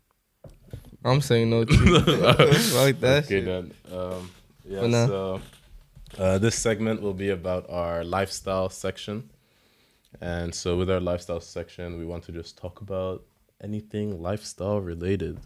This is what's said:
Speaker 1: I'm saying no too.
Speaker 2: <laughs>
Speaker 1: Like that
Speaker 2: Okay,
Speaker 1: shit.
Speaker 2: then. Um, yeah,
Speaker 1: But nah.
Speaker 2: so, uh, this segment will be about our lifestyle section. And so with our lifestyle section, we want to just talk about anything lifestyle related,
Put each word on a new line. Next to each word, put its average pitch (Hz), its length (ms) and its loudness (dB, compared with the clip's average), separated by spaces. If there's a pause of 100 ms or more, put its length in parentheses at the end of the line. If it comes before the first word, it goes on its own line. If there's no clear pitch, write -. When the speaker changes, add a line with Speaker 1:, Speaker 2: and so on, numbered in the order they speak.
(1040)
Speaker 1:
I'm 131 160 4
saying 113 300 2
no 117 140 2
too. 120 100 2
Speaker 2:
<laughs> 147 1080 6
Speaker 1:
Like 135 180 4
that 139 240 4
Speaker 2:
Okay, 98 180 0
Speaker 1:
shit. - 20 -4
Speaker 2:
then. 90 280 -4 (200)
Um, 92 380 -8 (340)
yeah, 95 160 -8
Speaker 1:
But 117 100 0
nah. 117 160 4
Speaker 2:
so, 95 340 -2 (760)
uh, 95 200 4
this 110 180 2
segment 110 460 0
will 101 120 -4
be 98 160 -2
about 92 400 -4
our 85 340 -4
lifestyle 95 680 -4
section. 104 600 -10 (920)
And 85 340 -6
so 87 240 -2
with 92 120 0
our 92 100 2
lifestyle 87 400 -4
section, 87 580 -12
we 82 80 -10
want 85 180 -10
to 85 80 -16
just 82 240 -14
talk - 240 -14
about 92 440 -6 (360)
anything 104 640 -8
lifestyle 101 580 -4
related, 85 640 -4